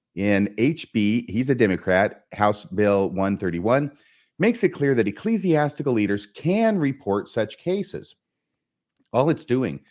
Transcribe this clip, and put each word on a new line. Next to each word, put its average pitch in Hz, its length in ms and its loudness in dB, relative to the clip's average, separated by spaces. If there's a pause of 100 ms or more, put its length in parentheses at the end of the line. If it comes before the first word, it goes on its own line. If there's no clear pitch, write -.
(160)
in 101 420 2
H 147 340 -2
B, 107 380 0
he's 127 220 0
a 135 40 0
Democrat, 98 760 2
House 104 340 0
Bill 98 460 2
one 95 260 0
thirty-one, 107 540 0 (480)
makes 233 240 0
it 180 60 2
clear 139 260 0
that 113 120 2
ecclesiastical 151 840 0
leaders 101 320 0
can 208 540 0
report 135 500 -2
such 110 300 -4
cases. - 560 -8 (960)
All 131 180 2
it's 147 160 -2
doing 120 340 -2 (120)